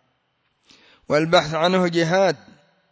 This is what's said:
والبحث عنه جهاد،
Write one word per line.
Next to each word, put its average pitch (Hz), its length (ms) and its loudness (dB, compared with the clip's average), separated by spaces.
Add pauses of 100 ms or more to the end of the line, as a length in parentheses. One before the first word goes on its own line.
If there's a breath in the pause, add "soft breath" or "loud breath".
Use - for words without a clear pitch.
(1080 soft breath)
والبحث 160 460 0
عنه 180 340 0
جهاد، 170 480 0 (560)